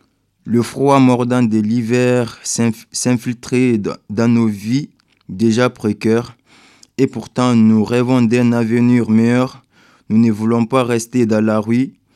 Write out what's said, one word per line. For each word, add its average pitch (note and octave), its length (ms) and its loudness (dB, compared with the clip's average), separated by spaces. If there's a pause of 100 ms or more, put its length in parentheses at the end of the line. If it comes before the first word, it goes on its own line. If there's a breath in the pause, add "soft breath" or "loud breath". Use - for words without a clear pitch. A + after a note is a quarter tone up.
(440 soft breath)
Le A#2 180 0
froid C#3 380 0
mordant B2 420 2
de A2 160 0
l'hiver A#2+ 840 -2
s'inf-, - 480 -4
s'infiltrer B2 840 -2
d-, F#2 120 -6 (200)
dans A2+ 180 0
nos A#2 180 2
vies A2 440 -4 (380)
déjà A2+ 420 0
précaires. A2 680 -4 (600 soft breath)
Et C3+ 120 2
pourtant, B2 480 -2
nous A2 260 4
rêvons B2 400 0
d'un A#2+ 300 2
avenir A#2+ 580 0
meilleur. A#2+ 540 0 (440 soft breath)
Nous G#2+ 100 0
ne A#2 120 4
voulons A2+ 360 0
pas B2+ 180 -2
rester A#2+ 420 -2
dans G#2+ 180 0
la A2 140 0
rue. A#2 360 -2 (220)